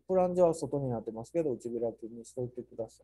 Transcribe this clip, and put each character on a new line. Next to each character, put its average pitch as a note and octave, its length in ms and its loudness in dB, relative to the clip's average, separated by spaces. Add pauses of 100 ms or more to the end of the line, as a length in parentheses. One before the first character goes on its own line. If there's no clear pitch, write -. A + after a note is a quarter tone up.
プ F#3 80 0
ラ F#3 140 4
ン F3+ 60 -2
上 F3+ 140 6
は D#3+ 60 4
外 C#3+ 240 -4
に C3+ 120 -2
な A#2 80 -2
っ G#2+ 60 -8
て A2+ 60 -8
ま A2+ 140 -8
す - 80 -20
け E3+ 100 2
ど、 D3 100 2
内 A#2 180 -6
開 A#2 100 -2 (140)
き A2+ 180 -12
に A#2 100 -14
し - 120 -18
と B2+ 100 -4
い A#2+ 60 -6
て - 120 -14
く - 140 -16
だ A2 140 -6
さ - 140 -20